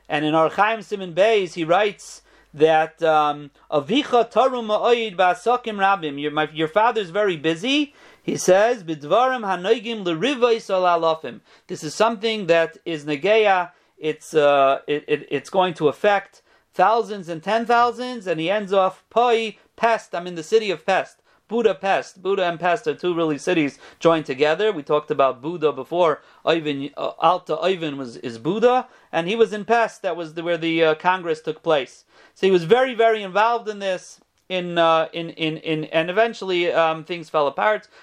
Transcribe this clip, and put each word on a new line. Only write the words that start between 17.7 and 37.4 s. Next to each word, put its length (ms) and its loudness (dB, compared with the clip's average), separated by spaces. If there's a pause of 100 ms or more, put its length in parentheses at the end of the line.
and 120 -2
he 100 -2
ends 240 -4
off, 360 2
"Poi 480 0 (180)
Pest." 380 -2
I'm 140 -8
in 80 -10
the 80 -8
city 280 0
of 140 -6
Pest. 320 -2 (300)
Budapest. 760 -2
Buda 260 0
and 100 -6
Pest 280 -2
are 80 0
two 180 -4
really 240 0
cities 400 -2 (220)
joined 260 2
together. 460 0
We 120 -6
talked 280 -2
about 300 2
Buda 320 -2
before. 480 0 (240)
Ivan, 500 -2
uh, 240 -6
Alta 400 0
Ivan 380 -4
was, 200 -12
is 200 -10
Buda, 500 0 (240)
and 160 -2
he 80 -4
was 160 2
in 140 -8
Pest. 360 0
That 140 -4
was 180 -8
the, 100 -8
where 140 -2
the, 260 0
uh, 120 4
Congress 460 -4
took 200 -8
place. 440 -2 (300)
So 120 0
he 40 4
was 120 4
very, 320 2
very 260 2
involved 460 0
in 120 -8
this. 420 -6 (260)
In, 300 -6
uh, 360 4
in, 180 -8
in, 260 -4
in, 280 -4
and 240 -2
eventually, 600 0
um, 320 0
things 260 -10
fell 180 0